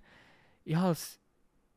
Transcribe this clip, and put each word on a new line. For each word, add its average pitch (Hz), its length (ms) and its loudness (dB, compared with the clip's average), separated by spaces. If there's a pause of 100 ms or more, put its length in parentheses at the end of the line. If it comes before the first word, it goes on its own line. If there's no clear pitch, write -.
(640)
Ich 156 100 -2
habe 180 160 4
es - 280 -6 (580)